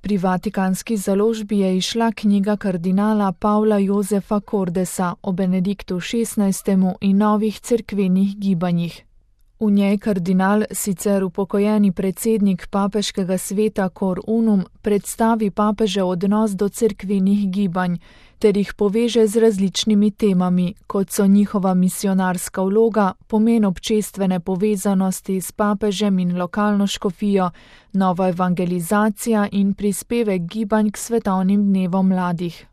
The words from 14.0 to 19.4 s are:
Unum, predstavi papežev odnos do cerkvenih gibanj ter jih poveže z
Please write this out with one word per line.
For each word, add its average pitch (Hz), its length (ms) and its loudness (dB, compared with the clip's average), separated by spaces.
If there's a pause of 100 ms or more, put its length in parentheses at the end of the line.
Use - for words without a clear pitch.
Unum, 214 380 2 (180)
predstavi 220 680 0
papežev 208 580 0
odnos 202 420 0
do 202 180 -2
cerkvenih 202 840 0
gibanj 185 460 -2 (480)
ter 208 120 4
jih 202 200 -2
poveže 220 500 2
z 214 140 0